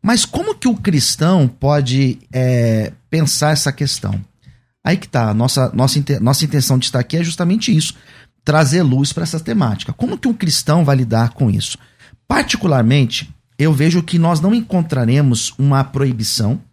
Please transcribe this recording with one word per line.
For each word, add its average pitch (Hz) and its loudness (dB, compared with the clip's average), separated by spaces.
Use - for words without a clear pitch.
Mas 226 0
como 392 -4
que - -2
o 233 2
cristão 160 2
pode, 135 0
é, 120 0
pensar 156 0
essa 143 -2
questão? 101 -4
Aí 180 0
que - -10
tá, 113 0
a 104 0
nossa, 123 0
nossa 127 0
inte-, 139 -2
nossa 131 0
intenção 131 0
de 123 -4
estar - -2
aqui 139 -4
é 170 -2
justamente 180 0
isso, 156 0
trazer 151 2
luz 139 0
pra 165 -6
essa 160 -6
temática. 160 -2
Como 294 -4
que - -4
um 240 0
cristão 165 0
vai 139 2
lidar 117 0
com - -2
isso? 104 -2
Particularmente, 135 0
eu 156 2
vejo 160 2
que 170 -2
nós 165 2
não 196 2
encontraremos 143 0
uma 135 2
proibição 123 -2